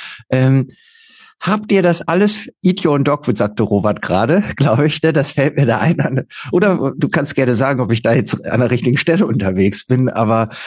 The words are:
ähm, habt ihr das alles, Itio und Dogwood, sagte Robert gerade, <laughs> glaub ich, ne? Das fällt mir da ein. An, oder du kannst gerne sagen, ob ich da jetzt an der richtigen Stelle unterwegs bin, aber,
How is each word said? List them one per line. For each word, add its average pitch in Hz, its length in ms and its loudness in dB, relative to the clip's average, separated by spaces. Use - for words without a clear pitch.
ähm, 131 400 2
habt 214 320 -2
ihr 190 120 4
das 175 180 2
alles, 202 480 0
Itio 180 320 2
und 139 120 2
Dogwood, 123 300 -2
sagte 110 240 -2
Robert 101 400 0
gerade, 120 480 0
<laughs> - 60 -8
glaub 131 240 2
ich, 147 240 0
ne? 160 100 2
Das 143 200 0
fällt 143 240 0
mir 139 100 2
da 113 100 2
ein. 170 220 0
An, 135 240 -2
oder 175 460 0
du 127 100 0
kannst 143 280 -2
gerne 127 180 2
sagen, 131 280 0
ob 117 100 -2
ich 113 100 0
da 117 140 2
jetzt - 320 -2
an 117 140 -2
der 120 100 2
richtigen 123 260 0
Stelle 170 300 2
unterwegs 98 580 0
bin, 127 240 0
aber, 113 400 0